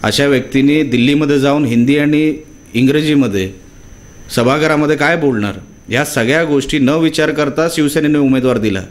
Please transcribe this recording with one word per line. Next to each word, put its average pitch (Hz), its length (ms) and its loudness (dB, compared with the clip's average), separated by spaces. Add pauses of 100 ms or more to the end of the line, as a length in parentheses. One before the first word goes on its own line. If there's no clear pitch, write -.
अशा 120 240 0
व्यक्तीने 139 560 2
दिल्लीमध्ये 143 580 0
जाऊन 143 240 0
हिंदी 120 340 2
आणि 151 360 0 (400)
इंग्रजीमध्ये 131 760 0 (880)
सभागृहामध्ये 151 600 0
काय 147 200 0
बोलणार, 117 360 -2 (400)
या 131 120 0
सगळ्या 139 400 0
गोष्टी 147 340 0
न 131 100 2
विचार 156 420 0
करता 147 380 -2
शिवसेनेने 151 500 0
उमेदवार 131 400 2
दिला. 101 320 -2